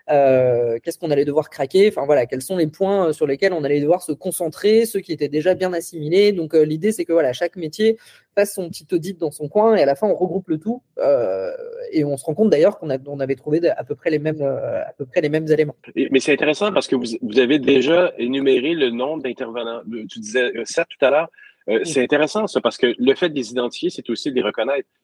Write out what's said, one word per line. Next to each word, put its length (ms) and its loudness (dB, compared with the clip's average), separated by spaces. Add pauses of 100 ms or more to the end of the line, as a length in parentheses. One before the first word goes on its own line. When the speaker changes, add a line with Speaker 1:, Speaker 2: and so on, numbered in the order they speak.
(100)
Speaker 1:
euh, 720 4
qu'est-ce 160 -8
qu'on 140 -2
allait 120 2
devoir 240 -2
craquer, 400 2
enfin 160 -2
voilà, 220 4
quels 160 -6
sont 140 -6
les 100 2
points, 400 0
euh, 80 0
sur 120 -2
lesquels 280 0
on 100 -4
allait 160 0
devoir 220 0
se 100 -8
concentrer, 720 0
ceux 160 -4
qui 120 -10
étaient 160 -4
déjà 260 0
bien 180 -2
assimilés. 600 0
Donc, 220 -4
euh, 100 8
l'idée, 280 0
c'est 140 -4
que 80 -2
voilà, 180 2
chaque 240 -6
métier 380 0 (400)
fasse 200 0
son 140 -8
petit 220 -16
audit 300 -4
dans 100 -2
son 180 -10
coin 280 4
et 60 4
à 40 6
la 80 2
fin, 140 -2
on 80 2
regroupe 320 -4
le 100 -2
tout, 240 -6 (160)
euh, 540 0 (400)
et 100 0
on 140 -2
se 80 -14
rend 100 -4
compte 160 4
d'ailleurs 300 4
qu'on 100 -8
a, 60 -2 (100)
on 140 -10
avait 160 -2
trouvé 240 -2
de, 80 2
à 160 -2
peu 100 -8
près 160 -4
les 80 0
mêmes, 240 -4
euh, 420 -4
à 100 -12
peu 120 -10
près 140 -2
les 80 -2
mêmes 180 -2
éléments. 300 2 (180)
Speaker 2:
Et, 160 0
mais 80 4
c'est 140 2
intéressant 400 0
parce 160 0
que 80 0
vous, 80 -2 (180)
vous 160 0
avez 220 4
déjà 580 4
énuméré 560 0
le 160 0
nombre 320 -4
d'intervenants. 640 -8
Le, 200 -10
tu 100 -16
disais, 380 -2
euh, 80 -4
sept 240 -2
tout 180 0
à 40 6
l'heure. 200 0 (380)
Euh, 100 2
Speaker 1:
Oui. 80 -2
Speaker 2:
c'est 160 0
intéressant 460 0
ça 120 -2
parce 160 0
que 220 2
le 160 4
fait 140 0
de 80 -4
les 160 -6
identifier, 380 -4
c'est 200 -12
aussi 200 -4
de 40 -10
les 80 0
reconnaître. 460 -2 (160)